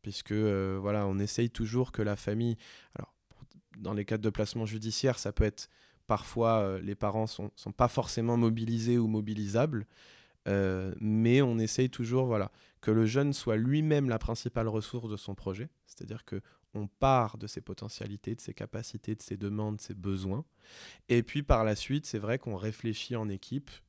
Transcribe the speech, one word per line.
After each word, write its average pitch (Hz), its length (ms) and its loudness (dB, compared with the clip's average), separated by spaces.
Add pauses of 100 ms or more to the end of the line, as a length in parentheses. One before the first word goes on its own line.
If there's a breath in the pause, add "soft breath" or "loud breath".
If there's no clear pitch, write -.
puisque, - 300 -8
euh, 98 480 2
voilà, 101 260 0
on 98 120 0
essaye 117 320 0
toujours 117 420 -2
que 110 100 -2
la 104 140 0
famille, 113 400 0 (380 loud breath)
alors, - 200 -12 (640)
dans 98 140 -6
les 104 120 -2
cas 110 140 0
de 107 120 2
placement 110 360 -2
judiciaire, 110 520 0
ça 104 140 -4
peut 110 120 4
être - 240 -2 (380 soft breath)
parfois, 113 540 2
euh, 95 200 0
les 101 140 -4
parents 107 320 0
sont, 104 280 -6
sont - 180 -10
pas 120 160 4
forcément 117 480 0
mobilisés 113 640 2
ou 113 100 4
mobilisables, 107 760 0 (640 loud breath)
euh, 95 520 2
mais 113 420 6
on 120 160 2
essaye 123 320 2
toujours, 127 360 0
voilà, 104 260 0 (280 soft breath)
que 110 120 2
le 113 120 6
jeune 139 280 2
soit 113 240 0
lui-même 143 520 4
la 113 100 0
principale 117 500 -2
ressource 110 420 -4
de 104 60 -4
son 98 180 -8
projet, 101 340 -8 (180)
c'est-à-dire - 380 -14
que - 160 -8 (320 soft breath)
on 104 140 -6
part 127 500 2
de 107 100 -10
ses - 160 -10
potentialités, 104 720 -8
de - 60 -12
ses - 140 -12
capacités, - 600 -8
de - 80 -10
ses - 160 -8
demandes, 104 380 -4
de 104 40 -10
ses - 140 -10
besoins. 98 500 -2 (640 loud breath)
Et 120 140 4
puis 143 200 -4
par 120 220 4
la 107 100 2
suite, 143 300 -4
c'est - 140 -6
vrai 110 200 -2
qu'on 110 180 -6
réfléchit 110 600 -6
en 107 140 -4
équipe 127 400 -8 (180)